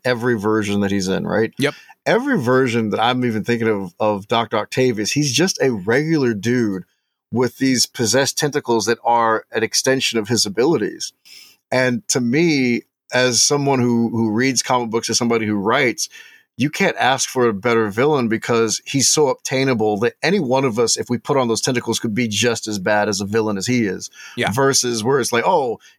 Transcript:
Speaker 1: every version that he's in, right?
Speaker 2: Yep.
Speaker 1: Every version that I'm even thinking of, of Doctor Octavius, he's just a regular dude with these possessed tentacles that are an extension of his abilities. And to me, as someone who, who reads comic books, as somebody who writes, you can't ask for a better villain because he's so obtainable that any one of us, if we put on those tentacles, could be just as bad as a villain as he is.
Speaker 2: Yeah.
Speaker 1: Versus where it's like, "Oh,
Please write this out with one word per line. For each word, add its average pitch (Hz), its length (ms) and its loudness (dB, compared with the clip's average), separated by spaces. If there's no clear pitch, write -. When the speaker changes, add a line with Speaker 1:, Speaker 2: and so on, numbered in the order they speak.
Speaker 1:
every 120 340 0
version 104 440 0
that 98 100 0
he's 98 160 -2
in, 90 180 -2
right? 98 320 -2
Speaker 2:
Yep. 139 160 -2
Speaker 1:
Every 233 320 2
version 120 520 2
that 101 100 -2
I'm 123 240 2
even 110 220 -2
thinking 117 240 0
of, 98 300 -2
of 104 280 0
Doctor 117 300 0
Octavius, 107 560 -2
he's 143 180 0
just 165 300 0
a 135 100 2
regular 123 640 0
dude 104 500 -2
with 120 280 -2
these 131 260 2
possessed 127 520 0
tentacles 131 480 0
that 113 200 0
are 117 460 2
an 113 120 -2
extension 127 560 0
of 101 80 -4
his 113 180 0
abilities. 104 680 -2
And 127 380 0
to 135 120 0
me, 127 640 2
as 127 280 2
someone 143 380 2
who, 117 300 2
who 113 220 0
reads 123 300 0
comic 123 280 0
books, 113 200 -4
as 110 80 0
somebody 117 280 0
who 107 100 0
writes, 117 520 0
you 135 120 0
can't 190 260 0
ask 127 320 0
for 123 180 2
a 113 60 2
better 113 380 0
villain 127 380 2
because 113 560 0
he's 131 240 0
so 151 180 2
obtainable 123 720 0
that 117 240 0
any 185 160 2
one 135 260 0
of 117 140 -2
us, 113 180 2
if 117 120 -6
we 120 100 -2
put 143 180 -2
on 127 120 2
those 110 120 -2
tentacles, 117 380 -2
could 110 160 -4
be 120 120 -2
just 110 400 -2
as 104 120 -4
bad 104 300 0
as 101 120 -2
a 101 40 -4
villain 107 320 0
as 92 100 -6
he 123 180 2
is. 92 240 -6
Speaker 2:
Yeah. 117 160 0
Speaker 1:
Versus 123 500 0
where 135 160 2
it's 113 120 -2
like, 117 140 2
"Oh, 143 340 0